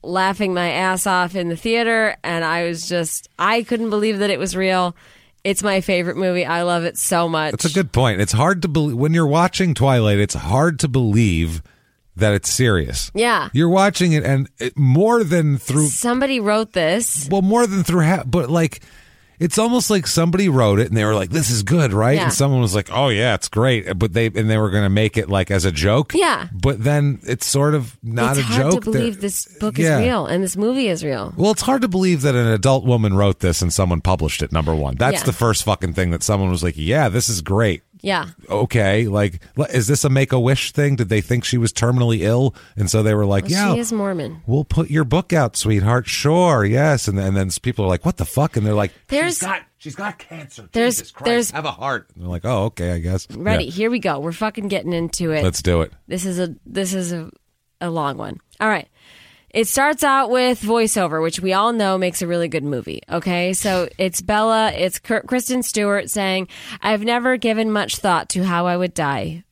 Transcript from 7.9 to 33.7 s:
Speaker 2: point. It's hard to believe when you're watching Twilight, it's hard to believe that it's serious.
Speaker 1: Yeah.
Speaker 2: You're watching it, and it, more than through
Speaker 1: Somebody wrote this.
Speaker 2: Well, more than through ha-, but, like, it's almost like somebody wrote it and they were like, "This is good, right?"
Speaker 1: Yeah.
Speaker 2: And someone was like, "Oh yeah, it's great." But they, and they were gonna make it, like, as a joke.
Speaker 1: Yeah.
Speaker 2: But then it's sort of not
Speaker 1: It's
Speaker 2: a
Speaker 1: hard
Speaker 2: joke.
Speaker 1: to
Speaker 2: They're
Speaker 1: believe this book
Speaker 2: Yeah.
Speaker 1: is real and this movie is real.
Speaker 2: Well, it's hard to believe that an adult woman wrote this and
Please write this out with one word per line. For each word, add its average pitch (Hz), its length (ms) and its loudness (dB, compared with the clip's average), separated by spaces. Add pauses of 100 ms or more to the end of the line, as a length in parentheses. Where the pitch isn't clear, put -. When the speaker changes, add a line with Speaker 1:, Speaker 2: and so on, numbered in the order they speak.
Speaker 2:
point. 113 300 2
It's 104 120 0
hard 160 300 2
to 185 60 -2
believe 147 280 0
when 147 180 2
you're 165 120 4
watching 170 480 2
Twilight, 117 460 4
it's 104 140 0
hard 135 440 0
to 156 100 0
believe 101 720 2 (560)
that 104 180 2
it's - 140 -2
serious. 87 680 0
Speaker 1:
Yeah. 214 380 0
Speaker 2:
You're 160 160 4
watching 185 440 4
it, 151 120 2
and 135 240 0 (100)
it, 123 200 -6
more 185 460 4
than 151 340 2
through 151 300 0
Speaker 1:
Somebody 254 520 -2
wrote 214 320 0
this. 170 580 0
Speaker 2:
Well, 196 120 2
more 226 240 4
than 190 180 0
through 170 200 2
ha-, 180 220 2
but, 131 240 0
like, 165 300 0 (580)
it's 170 180 0
almost 233 320 2
like 202 200 2
somebody 175 400 2
wrote 110 320 4
it 117 80 2
and 104 80 0
they 110 80 2
were 107 100 2
like, 95 160 -2
"This 139 180 0
is 113 140 0
good, 135 300 2
right?" 113 240 2
Speaker 1:
Yeah. - 80 0
Speaker 2:
And - 80 0
someone 139 280 2
was 101 140 2
like, 104 160 -2
"Oh 135 180 0
yeah, 110 280 2
it's - 100 -6
great." 110 500 0
But 92 160 0
they, 113 140 2
and 107 240 0
they 110 80 2
were 107 120 2
gonna 101 200 2
make 107 260 2
it, 104 140 -2
like, 98 220 0
as 90 120 0
a 95 60 2
joke. 98 420 0
Speaker 1:
Yeah. 302 400 0
Speaker 2:
But 110 300 -2
then 143 400 0
it's - 240 -6
sort 147 300 2
of 123 260 -6
not 117 340 -2
Speaker 1:
It's 139 40 0
Speaker 2:
a - 20 -2
Speaker 1:
hard 131 300 2
Speaker 2:
joke. 226 100 0
Speaker 1:
to 220 80 -4
Speaker 2:
They're 226 100 0
Speaker 1:
believe 214 200 -4
this 196 260 -4 (140)
book 214 180 -4
Speaker 2:
Yeah. 160 220 2
Speaker 1:
is - 60 2
real 220 200 0
and 180 160 -2
this 185 140 -4
movie 240 320 0
is 170 160 -4
real. 123 320 -6
Speaker 2:
Well, 208 160 2
it's - 100 -2
hard 254 200 2
to 247 60 0
believe 180 340 2
that 135 120 2
an 120 140 4
adult 120 360 2
woman 110 300 4
wrote 101 240 4
this 87 240 0
and 85 100 0